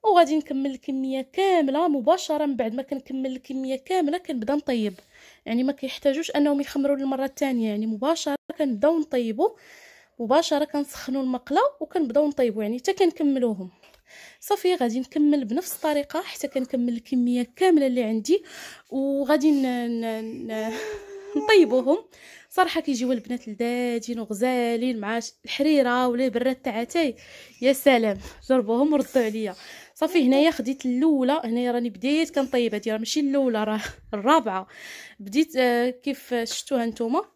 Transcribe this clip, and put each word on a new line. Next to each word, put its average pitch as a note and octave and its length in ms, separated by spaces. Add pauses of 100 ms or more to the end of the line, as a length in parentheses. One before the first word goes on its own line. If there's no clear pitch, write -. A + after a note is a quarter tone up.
وغادي F4 340
نكمل C#4 340
الكميه C4 500 (120)
كامله E4+ 540
مباشره. D4+ 580
من C#4 100
بعد A3+ 180
ما C4 80
كنكمل C4 500
الكميه C4 440
كامله D#4+ 420
كنبدا C4+ 380
نطيب، A#3 380 (520)
يعني A#3 180
ما C4+ 80
كيحتاجوش C#4 600
انهم C#4+ 300
يخمروا C#4+ 340
للمره C4+ 300
الثانيه، C4 440
يعني G#3 180
مباشره C#4 480 (220)
كنبداو C#4+ 420
نطيبوا، B3+ 500 (680)
مباشره C#4+ 460
كنسخنوا C#4 580
المقله B3+ 380 (180)
وكنبداو D4 480
نطيبوا، A#3 360
يعني A3 140
حتى F#4 160
كنكملوهم. C4+ 760 (720)
صافي F#4 360
غادي A#3+ 240
نكمل D4 460
بنفس C4 300
الطريقه D4+ 460
حتى - 260
كنكمل B3+ 460
الكميه B3 640
كامله E4 320
اللي B3 160
عندي، A3 400 (460)
وغادي C#4 600
ن-، B3 500
ن-، A3 460
ن-، A3 260 (640)
نطيبوهم. D4+ 600 (520)
صراحه F4 320
كيجيو B3+ 300
البنات B3 360
لذاذين A#3+ 720
وغزالين A#3 800
مع G#3+ 200
ش-، - 140 (120)
الحريره B3+ 640
ولا B3 180
البرات B3 400
تاع A3+ 160
اتاي، C4+ 340 (460)
يا C4 120
سلام، A#3 440 (320)
جربوهم B3+ 440
وردوا C4+ 280
عليا. G#3+ 340 (400)
صافي D#4+ 320
هنايا C#4 240
خديت C4 340
الاولى، C4+ 580
هنايا A#3+ 280
راني A#3+ 180
بديت D4 460
كنطيب B3+ 380
هادي، G#3 180
راه A3 60
ماشي A3+ 220
الاولى، C4+ 440
راه G#3+ 180 (320)
الرابعه. G#3+ 540 (520)
بديت، B3 380
آه، B3 320
كيف B3+ 440
شفتوها A#3 520
نتوما A3+ 360 (140)